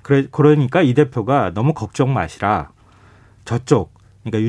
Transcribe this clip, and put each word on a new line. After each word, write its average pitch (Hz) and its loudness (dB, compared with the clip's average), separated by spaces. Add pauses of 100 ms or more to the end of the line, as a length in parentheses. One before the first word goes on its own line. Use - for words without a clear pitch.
그래-, 139 0
그러니까 147 2
이 127 2
대표가 127 0
"너무 131 0
걱정 131 -4
마시라." 95 -4 (720)
저쪽, 117 -2 (320)
그러니까 110 -4